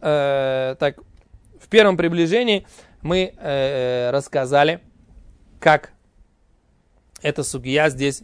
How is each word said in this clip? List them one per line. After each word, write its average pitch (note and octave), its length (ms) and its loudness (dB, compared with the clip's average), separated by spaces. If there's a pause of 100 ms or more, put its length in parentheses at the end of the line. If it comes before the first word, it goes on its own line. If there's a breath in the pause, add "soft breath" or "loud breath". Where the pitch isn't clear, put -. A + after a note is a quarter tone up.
э, C3+ 760 -2
так, C#3+ 220 -2 (600)
в - 100 -20
первом G#3 280 6
приближении F3 720 0 (340 soft breath)
мы, F#3 340 -2
э, C3 760 -2
рассказали, C#3+ 680 0 (760)
как - 340 2 (1300)
эта D3 200 -4
сугия C3+ 460 -2
здесь C#3 340 -4